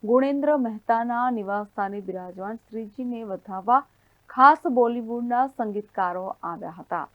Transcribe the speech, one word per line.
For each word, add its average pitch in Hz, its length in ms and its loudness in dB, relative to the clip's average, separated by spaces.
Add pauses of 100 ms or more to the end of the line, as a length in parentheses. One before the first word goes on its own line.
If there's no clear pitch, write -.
ગુણેન્દ્ર 277 520 4
મહેતાના 233 720 0
નિવાસસ્થાને 202 680 -4
બિરાજમાન 185 560 -10
શ્રીજીને 226 680 -10
વધાવવા 196 640 0 (440)
ખાસ 285 280 8 (120)
બોલિવૂડના 240 760 2
સંગીતકારો 202 960 -4
આવ્યા 170 360 -10
હતા. 170 360 -6